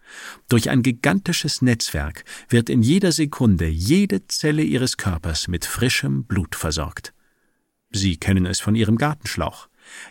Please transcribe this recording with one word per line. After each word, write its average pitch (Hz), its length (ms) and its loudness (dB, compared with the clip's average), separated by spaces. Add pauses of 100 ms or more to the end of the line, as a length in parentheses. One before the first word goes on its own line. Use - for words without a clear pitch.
(480)
Durch 117 220 2
ein 131 120 4
gigantisches 147 800 0
Netzwerk 85 640 -2 (240)
wird 117 200 2
in 127 140 4
jeder 175 300 4
Sekunde 113 560 2
jede 160 580 2
Zelle 151 380 0
Ihres 131 320 0
Körpers 82 500 -4
mit 87 180 -4
frischem 123 600 -2
Blut 92 320 -4
versorgt. - 580 -6 (760)
Sie 95 260 0
kennen 95 300 2
es 92 120 -4
von 107 160 0
Ihrem 113 240 2
Gartenschlauch. - 720 -4 (420)